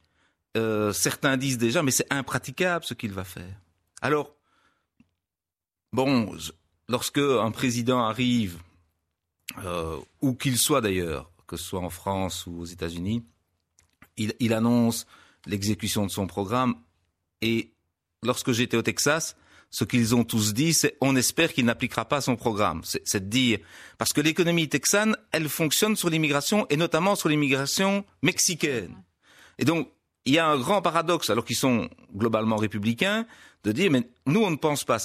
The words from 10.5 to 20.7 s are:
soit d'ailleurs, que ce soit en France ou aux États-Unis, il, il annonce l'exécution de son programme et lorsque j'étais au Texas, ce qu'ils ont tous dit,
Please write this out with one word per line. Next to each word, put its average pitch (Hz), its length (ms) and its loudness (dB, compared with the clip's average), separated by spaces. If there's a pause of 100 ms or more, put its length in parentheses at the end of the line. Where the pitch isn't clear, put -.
soit 139 240 2
d'ailleurs, 87 500 -2 (160)
que 85 120 -10
ce 82 60 -10
soit 92 160 -6
en 87 100 -6
France 95 560 -6
ou 85 140 -12
aux 87 40 -10
États-Unis, 90 580 -6 (960)
il, 107 240 -4
il 113 140 2
annonce 117 500 2 (400)
l'exécution 101 600 -2
de 90 40 -6
son 98 160 -4
programme 117 500 -2 (640)
et 113 320 -2 (480)
lorsque 123 300 0
j'étais 117 260 2
au 113 40 0
Texas, 147 540 -2 (340)
ce - 120 -4
qu'ils 117 320 2
ont 120 80 4
tous 107 320 0
dit, 156 180 2